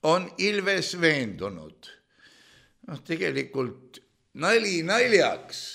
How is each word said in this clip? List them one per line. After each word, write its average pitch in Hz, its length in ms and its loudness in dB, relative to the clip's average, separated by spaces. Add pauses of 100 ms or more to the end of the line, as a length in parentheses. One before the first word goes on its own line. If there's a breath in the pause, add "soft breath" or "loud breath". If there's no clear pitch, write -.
on 170 240 2 (100)
Ilves 196 600 0
veendunud. 101 880 -2 (960 soft breath)
Noh, 143 160 -12
tegelikult 135 960 -4 (360)
nali 190 520 0
naljaks 202 760 2 (120)